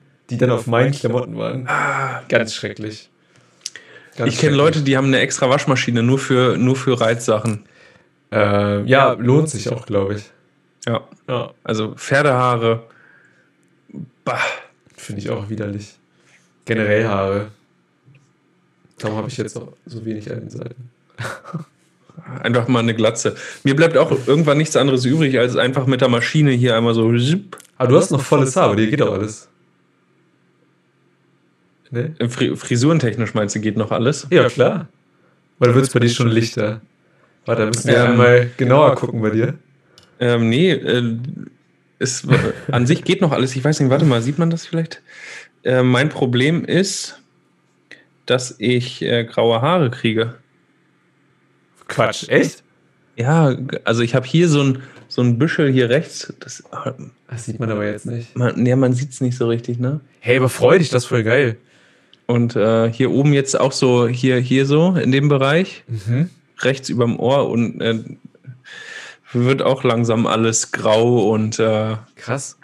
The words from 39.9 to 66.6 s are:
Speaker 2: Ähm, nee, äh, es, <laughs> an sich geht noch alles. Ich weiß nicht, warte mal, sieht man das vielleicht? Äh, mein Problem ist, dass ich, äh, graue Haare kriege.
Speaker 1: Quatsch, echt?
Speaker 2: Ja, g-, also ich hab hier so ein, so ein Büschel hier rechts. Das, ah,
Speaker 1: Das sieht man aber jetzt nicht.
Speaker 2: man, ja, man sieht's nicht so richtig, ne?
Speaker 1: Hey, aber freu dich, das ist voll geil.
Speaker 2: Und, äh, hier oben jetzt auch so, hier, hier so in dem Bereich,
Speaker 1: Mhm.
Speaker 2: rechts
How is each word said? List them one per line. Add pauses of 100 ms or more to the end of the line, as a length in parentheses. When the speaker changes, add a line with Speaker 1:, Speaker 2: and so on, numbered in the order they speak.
Speaker 2:
Ähm,
nee,
äh, (840)
es, (200)
<laughs>
an
sich
geht
noch
alles.
Ich
weiß
nicht,
warte
mal,
sieht
man
das
vielleicht? (600)
Äh,
mein
Problem
ist, (1080)
dass
ich,
äh,
graue
Haare
kriege. (1500)
Speaker 1:
Quatsch,
echt? (540)
Speaker 2:
Ja,
g-,
also
ich
hab
hier
so
ein, (280)
so
ein
Büschel
hier
rechts.
Das,
ah, (360)
Speaker 1:
Das
sieht
man
aber
jetzt
nicht.
Speaker 2:
man,
ja,
man
sieht's
nicht
so
richtig,
ne? (220)
Speaker 1:
Hey,
aber
freu
dich,
das
ist
voll
geil. (680)
Speaker 2:
Und,
äh,
hier
oben
jetzt
auch
so,
hier,
hier
so
in
dem
Bereich,
Speaker 1:
Mhm. (300)
Speaker 2:
rechts